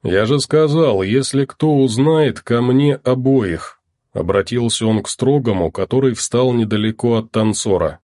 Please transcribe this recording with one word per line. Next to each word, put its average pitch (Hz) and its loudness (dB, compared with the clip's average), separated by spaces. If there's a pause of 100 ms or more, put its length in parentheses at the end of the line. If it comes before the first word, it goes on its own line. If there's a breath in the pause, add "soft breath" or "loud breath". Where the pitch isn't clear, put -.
«Я 98 -4
же 139 -2
сказал, 147 0
если 131 -2
кто 151 -2
узнает, 135 2
ко 120 0
мне 135 2
обоих», 127 -2 (320)
обратился 110 -2
он 107 2
к - -10
Строгому, 113 0
который 127 0
встал 123 0
недалеко 110 0
от 113 -4
танцора. 98 0